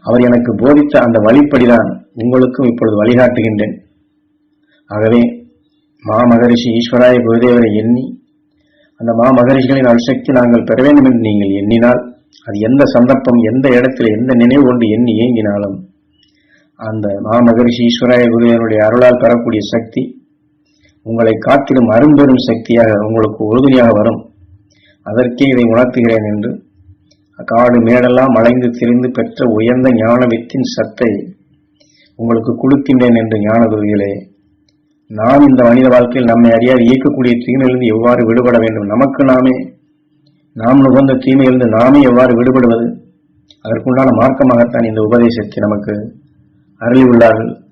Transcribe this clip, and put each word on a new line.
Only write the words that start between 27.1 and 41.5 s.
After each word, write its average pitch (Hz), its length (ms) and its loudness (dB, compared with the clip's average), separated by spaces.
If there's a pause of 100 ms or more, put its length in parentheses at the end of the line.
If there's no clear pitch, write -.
காடு 120 400 0
மேடெல்லாம் 123 560 2
அலைந்து 123 340 0
திரிந்து 120 400 -2
பெற்ற 120 400 -6
உயர்ந்த 123 440 0
ஞான 117 320 0
வித்தின் 120 440 -6
சத்தை 113 400 -4 (1120)
உங்களுக்கு 113 340 -4
கொடுக்கின்றேன் 127 640 0
என்று 110 220 -4
ஞான 110 260 0
குருவிகளே, 104 460 -2 (1000)
நாம் 123 340 2
இந்த 127 180 2
மனித 123 260 4
வாழ்க்கையில் 123 400 0
நம்மை 117 220 4
அறியாது 120 320 2
இயக்கக்கூடிய 131 520 0
தீமையிலிருந்து 127 540 -2
எவ்வாறு 120 340 0
விடுபட 120 360 0
வேண்டும், 110 280 -4
நமக்கு 131 380 -2
நாமே, 127 300 2 (1000)
நாம் 127 280 2
நுகர்ந்த 135 340 2
தீமையிலிருந்து 127 520 0